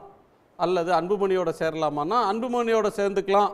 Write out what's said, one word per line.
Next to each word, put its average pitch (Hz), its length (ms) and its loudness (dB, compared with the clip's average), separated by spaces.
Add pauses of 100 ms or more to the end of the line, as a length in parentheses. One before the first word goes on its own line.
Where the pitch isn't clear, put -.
(580)
அல்லது 170 360 0
அன்புமணியோட 185 560 0 (100)
சேரலாமான்னா, 156 580 -2 (140)
அன்புமணியோட 226 560 0 (100)
சேர்ந்துக்கலாம் 202 560 2